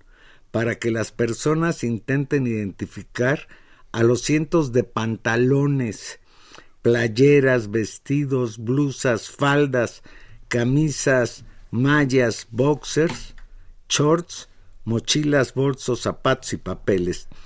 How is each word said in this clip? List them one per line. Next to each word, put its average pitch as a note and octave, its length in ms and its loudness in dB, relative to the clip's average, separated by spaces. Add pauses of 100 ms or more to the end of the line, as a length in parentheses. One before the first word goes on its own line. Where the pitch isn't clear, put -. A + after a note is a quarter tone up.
(520)
para A2+ 280 -2
que A#2 120 -2
las A2+ 200 -2
personas D#3 720 -2
intenten C3 640 -2
identificar G#2+ 1000 -4 (420)
a A2+ 120 0
los A#2 180 4
cientos D#3 500 0
de A#2+ 140 2
pantalones A#2+ 1300 0 (640)
playeras, B2 920 4
vestidos, B2+ 840 -2
blusas, B2+ 720 -2
faldas, C#3 720 0 (460)
camisas, C3 960 0 (280)
mallas, C3 800 2
boxers, D3 840 -2 (520)
shorts, D#3+ 600 0 (360)
mochilas, C#3+ 680 0
bolsos, C3 480 -2
zapatos - 520 -2
y F#2+ 40 -6
papeles. F2+ 720 -2 (180)